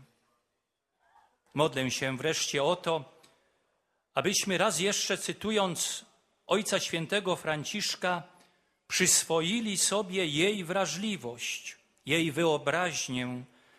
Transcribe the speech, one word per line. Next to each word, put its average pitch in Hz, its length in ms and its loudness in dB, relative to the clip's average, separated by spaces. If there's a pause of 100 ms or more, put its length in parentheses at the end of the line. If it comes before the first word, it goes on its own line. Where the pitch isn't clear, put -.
(1500)
Modlę 135 380 2
się 135 260 -2
wreszcie 147 460 -2
o 170 120 2
to, 165 460 -4 (920)
abyśmy 185 440 2
raz 175 220 4
jeszcze, 196 380 0
cytując 190 880 -2 (420)
Ojca 190 320 2
Świętego 180 560 -2
Franciszka, 170 880 -2 (640)
przyswoili 185 880 2
sobie 190 480 0
jej 180 380 2
wrażliwość, 165 1120 -4 (280)
jej 165 260 2
wyobraźnię 139 1120 0 (360)